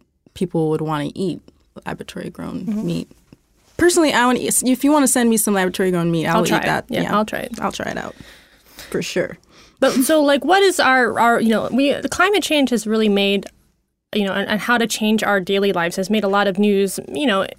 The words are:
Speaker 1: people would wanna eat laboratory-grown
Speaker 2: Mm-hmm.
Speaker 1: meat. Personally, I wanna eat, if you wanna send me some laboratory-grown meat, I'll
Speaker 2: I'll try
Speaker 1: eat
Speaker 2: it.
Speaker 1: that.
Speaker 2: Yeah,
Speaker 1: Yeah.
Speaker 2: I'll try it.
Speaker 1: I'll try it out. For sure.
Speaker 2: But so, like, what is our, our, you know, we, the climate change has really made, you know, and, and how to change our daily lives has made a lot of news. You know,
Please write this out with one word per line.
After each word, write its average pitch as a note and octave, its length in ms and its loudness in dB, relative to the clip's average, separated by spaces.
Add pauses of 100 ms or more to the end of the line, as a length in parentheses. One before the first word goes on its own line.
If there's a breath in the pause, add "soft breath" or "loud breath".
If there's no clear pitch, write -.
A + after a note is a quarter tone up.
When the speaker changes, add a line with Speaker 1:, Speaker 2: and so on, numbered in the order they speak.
(340)
Speaker 1:
people E3 360 -2
would D#3 120 -2
wanna D3+ 340 -4
eat F3+ 240 -4 (460)
laboratory-grown - 800 -12
Speaker 2:
Mm-hmm. G#3+ 200 -4
Speaker 1:
meat. E3+ 260 -6 (680)
Personally, F4 360 4
I A#3 120 2
wanna B3 140 2
eat, - 240 -2
if B3+ 200 0
you C#4+ 80 4
wanna C#4+ 160 4
send A#3+ 220 2
me A3+ 80 2
some G#3+ 160 0
laboratory-grown F#3 580 0
meat, D#3+ 160 0
I'll E3 100 2
Speaker 2:
I'll F3 80 2
try G#3+ 140 2
Speaker 1:
eat - 40 -2
Speaker 2:
it. - 40 -4
Speaker 1:
that. - 220 -2
Speaker 2:
Yeah, G#3 140 -4
Speaker 1:
Yeah. G3+ 120 -2
Speaker 2:
I'll G#3+ 100 2
try - 140 -8
it. - 220 -10
Speaker 1:
I'll G3 100 -4
try - 200 -8
it - 60 -8
out. - 180 -10 (760 loud breath)
For - 120 -4
sure. - 360 -4 (420 soft breath)
Speaker 2:
But C4+ 120 2 (120)
so, D#4 180 4
like, C#4+ 240 2
what F#4 160 4
is F#4+ 180 2
our, C4 400 2
our, A#3 220 4
you A3+ 80 2
know, G#3+ 220 2
we, C4+ 220 2
the - 160 -4
climate F#4 340 2
change D4 260 2
has A#3 180 -2
really A3 220 0
made, G3+ 380 0 (680)
you G#3+ 100 0
know, G3 100 -2
and, G3 140 -4
and G3+ 140 -2
how A#3+ 160 0
to A3+ 100 0
change G#3+ 360 0
our G3+ 180 2
daily G3 320 0
lives E3+ 240 -2
has F#3+ 120 -4
made G#3 140 0
a G3+ 40 -2
lot G3+ 200 2
of F#3+ 120 -2
news. G3 400 2 (120)
You D4 140 -4
know, G3 220 0 (100)